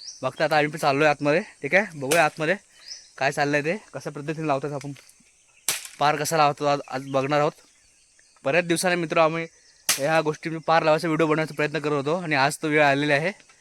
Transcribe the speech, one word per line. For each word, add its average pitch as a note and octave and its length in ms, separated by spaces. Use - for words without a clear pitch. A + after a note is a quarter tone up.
बघता C3 220
आता D3+ 140
आम्ही D3+ 140
पण D#3+ 60
चाललो D3 260
आहे D#3 60
आतमध्ये, D3 320
ठीक D3+ 340
आहे. F#3 240
बघूया D3+ 260
आतमध्ये D#3 300
काय C3+ 140
चाललं C#3+ 260
आहे C#3+ 80
ते, E3+ 120
कशा C3+ 160
पद्धतीने D3+ 380
लावतात C#3+ 240
आपण, C#3+ 200
पार D3 160
कसा D3+ 220
लावतो D3 280
आज, C#3+ 220
आज C3+ 200
बघणार C3+ 320
आहोत. D3+ 120
बऱ्याच D#3 220
दिवसाने E3+ 300
मित्र E3+ 220
आम्ही E3 300
ह्या D#3+ 320
गोष्टी D#3 280
मी D#3+ 80
पार D#3+ 260
लावायचा D#3+ 240
व्हिडिओ D#3+ 200
बनवायचा D3+ 260
प्रयत्न D3+ 260
करत D3 120
होतो D3 240
आणि E3+ 200
आज C#3 220
तो D#3+ 100
वेळ D3+ 160
आलेला C#3+ 300
आहे. D#3+ 180